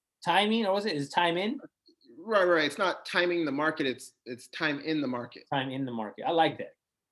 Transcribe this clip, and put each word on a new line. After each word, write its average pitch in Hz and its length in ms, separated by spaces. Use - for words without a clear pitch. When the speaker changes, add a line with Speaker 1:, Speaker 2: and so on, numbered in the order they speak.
Speaker 1:
timing, 208 400
or 190 80
was 202 120
it? 185 100
Is 143 140
time 175 280
in? 220 220
Speaker 2:
Right, 196 260
right. 165 200
It's 147 120
not 185 280
timing 175 400
the 143 60
market, 151 340
it's, 123 280
it's 120 220
time 151 340
in 151 200
the 135 60
market. 120 440
Speaker 1:
Time 135 180
in 135 160
the 123 60
market. 107 360
I 160 40
like 160 260
that. - 180